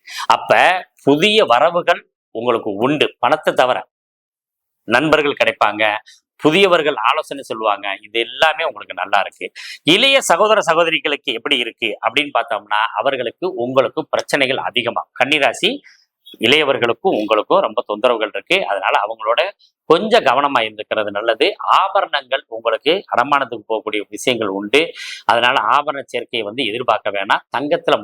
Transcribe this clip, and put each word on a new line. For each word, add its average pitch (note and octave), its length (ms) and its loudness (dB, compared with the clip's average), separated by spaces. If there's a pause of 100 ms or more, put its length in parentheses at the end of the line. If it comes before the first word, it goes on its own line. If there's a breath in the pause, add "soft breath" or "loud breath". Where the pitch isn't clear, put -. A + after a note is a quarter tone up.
(360 loud breath)
அப்ப A2+ 260 4 (440)
புதிய E3+ 320 4 (160)
வரவுகள் E3+ 500 2 (320)
உங்களுக்கு A2+ 360 -2 (140)
உண்டு, C3+ 220 2 (160)
பணத்தை D3+ 280 0 (100)
தவிர B2 160 2 (1080)
நண்பர்கள் C#3+ 540 2
கிடைப்பாங்க, A2 420 0 (600 soft breath)
புதியவர்கள் E3 540 4 (120)
ஆலோசனை C#3+ 400 -4
சொல்லுவாங்க, G#2 380 -2 (180)
இது G#2 200 -6
எல்லாமே D3 420 0
உங்களுக்கு G2+ 320 -12
நல்லா G2 240 0
இருக்கு. F2 220 -12 (480 loud breath)
இளைய C4+ 240 4 (120)
சகோதர G#3 380 4
சகோதரிகளுக்கு D#3+ 720 0
எப்படி C#3+ 260 -2
இருக்கு A2+ 260 -6 (160)
அப்படின்னு C#3 320 -2
பார்த்தோம்னா, G#2+ 420 -4 (200)
அவர்களுக்கு B2 460 -4 (180)
உங்களுக்கு B2+ 380 0 (120)
பிரச்சனைகள் C3 560 -2
அதிகமா, A2 320 -6 (180)
கன்னிராசி C#3 500 0 (760 soft breath)
இளையவர்களுக்கும் C3 720 2
உங்களுக்கும் G#2+ 460 0
ரொம்ப A2 240 -4
தொந்தரவுகள் G#2+ 460 0
இருக்கு. G2+ 220 -2 (140)
அதனால G2+ 220 -2 (120)
அவங்களோட A2+ 360 -2 (480 soft breath)
கொஞ்சம் G3+ 400 2
கவனமா C3+ 360 2
இருந்துக்கிறது G#2+ 520 -6
நல்லது. A2+ 300 0 (340)
ஆபரணங்கள் D#3+ 640 -2 (140)
உங்களுக்கு A#2 380 0 (180)
அடமானத்துக்கு B2 560 -2
போகக்கூடிய G#2+ 340 -4 (120)
விஷயங்கள் A2 440 -2
உண்டு, G#2 220 2 (500 loud breath)
அதனால A#2+ 240 2 (220)
ஆபரண C#3+ 260 -4 (120)
சேர்க்கையை A#2+ 340 -6
வந்து B2 220 -4
எதிர்பார்க்க A2 480 -2
வேணாம். A#2 260 -2 (120)
தங்கத்துல D3 460 0